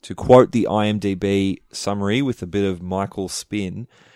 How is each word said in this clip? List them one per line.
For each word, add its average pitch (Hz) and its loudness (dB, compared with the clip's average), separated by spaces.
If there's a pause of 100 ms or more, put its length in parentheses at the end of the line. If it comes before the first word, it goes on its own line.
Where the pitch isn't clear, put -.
To - -12
quote 127 6
the 113 0
I 107 0
M 107 0
D 98 -2
B 98 0 (100)
summary 101 -2
with 135 -4
a 92 -10
bit 98 -2
of 87 -6
Michael 92 -6
spin, 101 -8 (280)